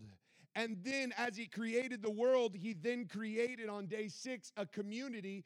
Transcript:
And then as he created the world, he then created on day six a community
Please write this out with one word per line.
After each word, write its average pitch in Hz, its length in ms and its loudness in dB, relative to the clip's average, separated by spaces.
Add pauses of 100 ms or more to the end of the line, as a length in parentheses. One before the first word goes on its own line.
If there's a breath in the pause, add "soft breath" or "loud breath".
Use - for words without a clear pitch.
(560 soft breath)
And 220 280 -2
then 262 340 0
as 226 200 0
he 226 100 -4
created 226 540 0
the 214 100 2
world, 240 420 6
he 208 200 -2
then 233 340 0
created 220 640 0
on 208 180 -4
day 214 220 -2
six 254 480 -6
a 202 80 0
community 208 800 -4